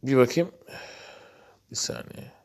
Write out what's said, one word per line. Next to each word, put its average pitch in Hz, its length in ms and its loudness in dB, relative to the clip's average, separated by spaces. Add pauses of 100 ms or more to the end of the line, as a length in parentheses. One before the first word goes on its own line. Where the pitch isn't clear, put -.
bir 135 140 4
bakayım. 131 340 4 (1200)
Bir 120 60 -10
saniye. - 560 -8 (120)